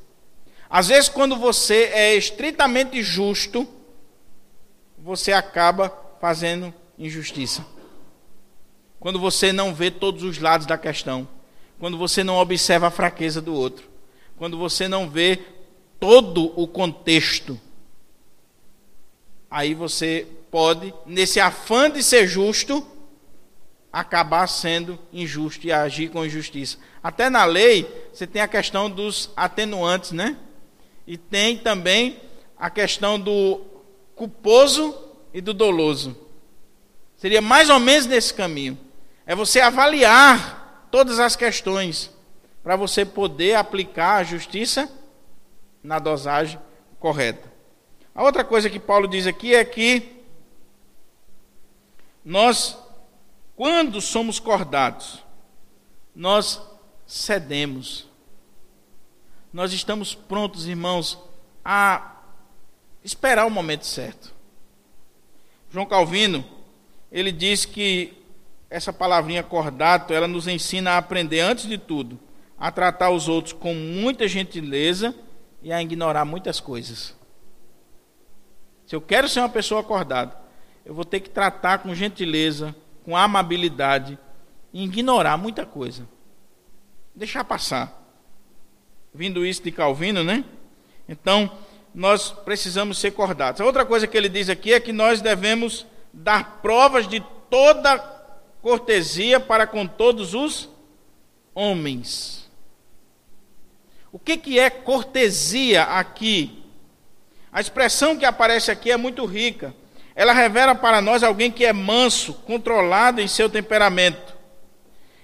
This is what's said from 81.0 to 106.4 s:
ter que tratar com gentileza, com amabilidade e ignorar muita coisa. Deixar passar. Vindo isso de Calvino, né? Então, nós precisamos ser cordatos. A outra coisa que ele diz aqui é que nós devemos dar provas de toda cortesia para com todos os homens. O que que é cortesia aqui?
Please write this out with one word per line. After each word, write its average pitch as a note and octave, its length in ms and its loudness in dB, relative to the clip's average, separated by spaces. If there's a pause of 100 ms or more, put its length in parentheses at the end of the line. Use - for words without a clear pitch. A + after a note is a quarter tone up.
ter G3 140 -6
que - 100 -16
tratar F#3+ 480 0
com F#3 160 -10
gentileza, D#3 840 -4 (260)
com E3+ 140 -6
amabilidade E3 1000 0 (560)
e F#3 100 -8
ignorar F#3+ 540 0
muita A3 260 -8
coisa. B2 420 -12 (1080)
Deixar A3 300 -8
passar. - 580 -6 (1120)
Vindo F3 320 -4
isso F#3 160 -6
de E3 100 -8
Calvino, E3 500 -2
né? G#3+ 220 0 (640)
Então, G3 420 0 (440)
nós G3 360 2
precisamos G3 680 -6
ser G3+ 140 -2
cordatos. F#3 500 -2
A - 20 0
outra B3+ 220 4
coisa A3+ 200 2
que G#3+ 100 -6
ele G3+ 120 2
diz F#3 220 -2
aqui G#3 240 2
é A#3+ 60 6
que A#3 120 -6
nós A3 300 2
devemos A3 640 -2 (260)
dar G3 480 -2
provas A#3+ 480 4
de A3 120 -4 (280)
toda C4+ 480 6 (640)
cortesia A3 800 2
para A3 260 2
com G#3+ 200 -6
todos G#3+ 480 0
os D4 340 -4 (880)
homens. D#3+ 960 -6 (1600)
O F#3 60 -18
que E4 180 -4
que C4+ 220 -2
é C4 100 6
cortesia A#3 1160 0
aqui? F#3 760 -2 (920)